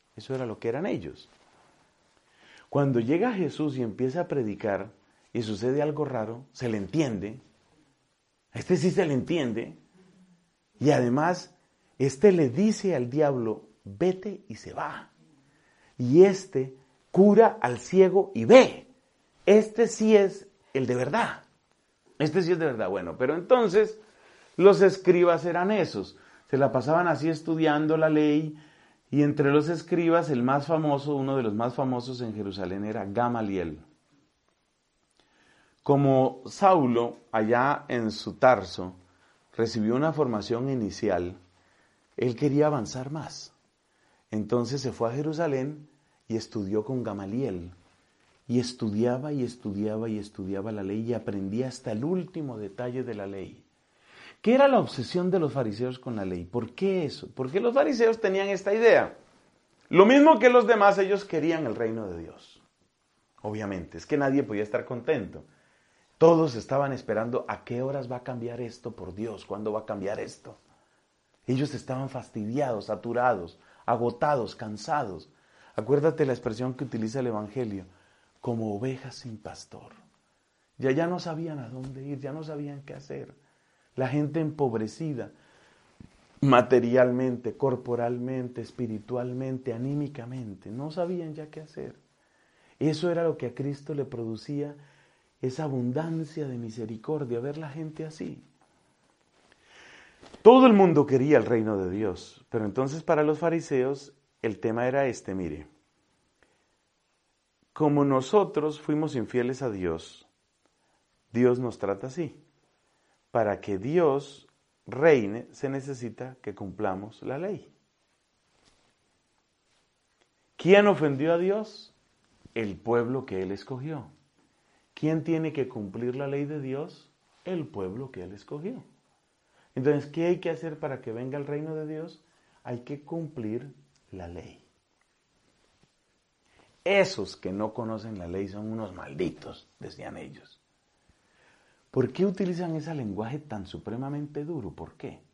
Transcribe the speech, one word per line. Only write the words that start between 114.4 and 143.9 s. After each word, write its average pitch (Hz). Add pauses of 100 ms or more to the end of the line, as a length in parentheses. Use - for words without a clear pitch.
reine, 120
se -
necesita 131
que 101
cumplamos 98
la 131
ley. 185 (2750)
¿Quién 202
ofendió 151
a 170
Dios? 196 (580)
El 104
pueblo 120
que 95
Él 95
escogió. 131 (880)
¿Quién 156
tiene 160
que 131
cumplir 117
la 139
ley 143
de 147
Dios? 135 (340)
El 175
pueblo 104
que 92
Él 92
escogió. 147 (920)
Entonces, 143
¿qué 165
hay 180
que 175
hacer 156
para 139
que 113
venga 131
el 143
reino 151
de 156
Dios? 156 (400)
Hay 120
que 143
cumplir 143 (380)
la 90
ley. 85 (2250)
"Esos 180
que -
no 107
conocen 110
la 87
ley 95
son 107
unos 110
malditos", - (120)
decían -
ellos. - (1300)
¿Por 131
qué 180
utilizan 180
ese 156
lenguaje 110
tan 107
supremamente 143